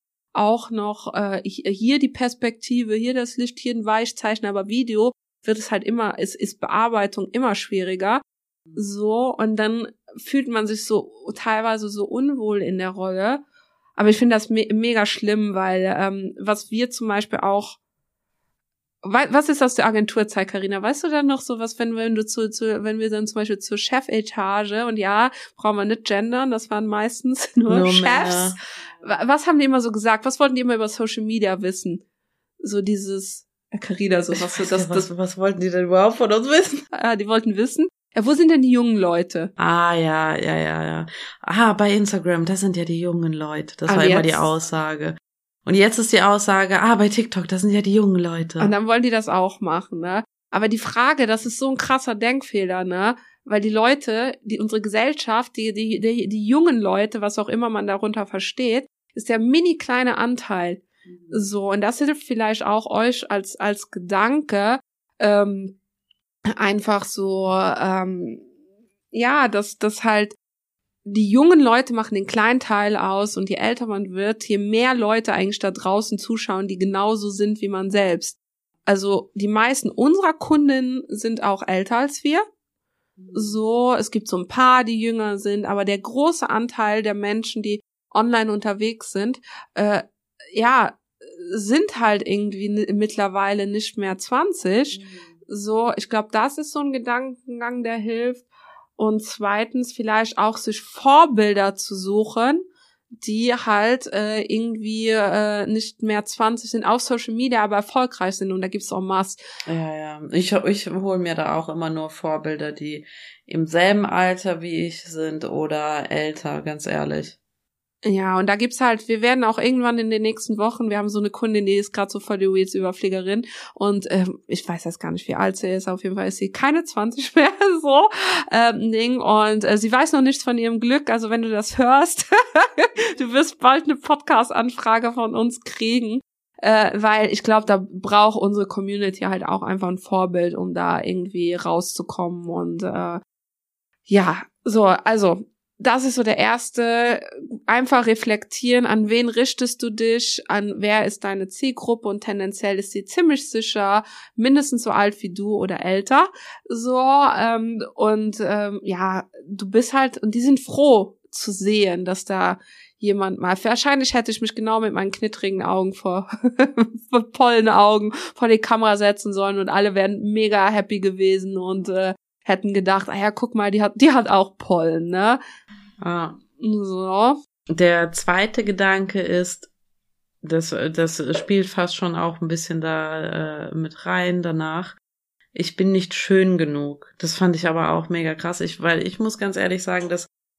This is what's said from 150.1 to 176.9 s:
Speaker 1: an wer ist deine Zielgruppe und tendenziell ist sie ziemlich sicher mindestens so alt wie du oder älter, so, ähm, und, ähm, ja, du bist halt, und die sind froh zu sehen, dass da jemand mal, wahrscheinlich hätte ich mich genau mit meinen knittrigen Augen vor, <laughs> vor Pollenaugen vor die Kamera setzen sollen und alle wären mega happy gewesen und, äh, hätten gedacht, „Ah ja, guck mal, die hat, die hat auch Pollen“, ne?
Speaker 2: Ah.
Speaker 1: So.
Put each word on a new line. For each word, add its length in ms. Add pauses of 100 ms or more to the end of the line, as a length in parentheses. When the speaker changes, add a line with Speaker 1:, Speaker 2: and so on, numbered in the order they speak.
Speaker 1:
an 300
wer 280
ist 180
deine 260
Zielgruppe 580
und 160
tendenziell 560
ist 140
sie 120
ziemlich 460
sicher 520 (320)
mindestens 480
so 80
alt 300
wie 120
du 220
oder 300
älter, 440 (380)
so, 320
ähm, 840 (100)
und, 460
ähm, 420
ja, 480 (180)
du 220
bist 240
halt, 240
und 160
die 80
sind 200
froh 580 (100)
zu 220
sehen, 540
dass 200
da 340 (380)
jemand 420
mal, 220
wahrscheinlich 540
hätte 160
ich 100
mich 140
genau 240
mit 140
meinen 180
knittrigen 500
Augen 320
vor, 340 (140)
<laughs> 680
vor 200
Pollenaugen 800 (200)
vor 140
die 100
Kamera 400
setzen 340
sollen 280
und 100
alle 240
wären 280 (100)
mega 400
happy 300
gewesen 560
und, 320
äh, 260 (280)
hätten 300
gedacht, 360
„Ah 80
ja, 120
guck 260
mal, 160
die 100
hat, 140
die 180
hat 160
auch 280
Pollen“, 520
ne? 320 (580)
Speaker 2:
Ah. 360 (260)
Speaker 1:
So. 800 (240)